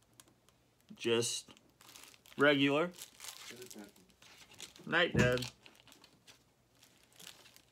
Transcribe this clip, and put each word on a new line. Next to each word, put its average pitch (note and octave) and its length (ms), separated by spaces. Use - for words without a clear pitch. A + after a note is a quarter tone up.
Just A#2 520
regular. C#3+ 540
Night, E3 320
Dad. B2+ 300